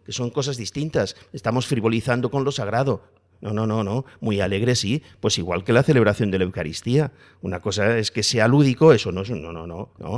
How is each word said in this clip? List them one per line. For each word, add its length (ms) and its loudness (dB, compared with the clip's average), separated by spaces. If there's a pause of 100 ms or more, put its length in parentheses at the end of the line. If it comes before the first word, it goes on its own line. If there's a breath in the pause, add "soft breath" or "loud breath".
que 60 -14
son 180 -4
cosas 260 -4
distintas. 600 -4 (180 soft breath)
Estamos 320 -2
frivolizando 640 0
con 140 -2
lo 80 0
sagrado. 500 -2 (400)
No, 100 -8
no, 140 -2
no, 180 -2
no. 220 -4 (140 loud breath)
Muy 200 -2
alegre, 360 0
sí. 260 -2 (200 soft breath)
Pues 180 0
igual 240 -4
que 100 0
la 80 6
celebración 480 4
de 80 0
la 60 2
Eucaristía. 680 -2 (300 soft breath)
Una 180 -6
cosa 380 0
es 140 -2
que 100 -4
sea 260 2
lúdico, 460 6
eso 180 2
no 100 -4
es, 100 -6
no, 200 -8
no, 140 -10
no, 320 -10
no. 200 -8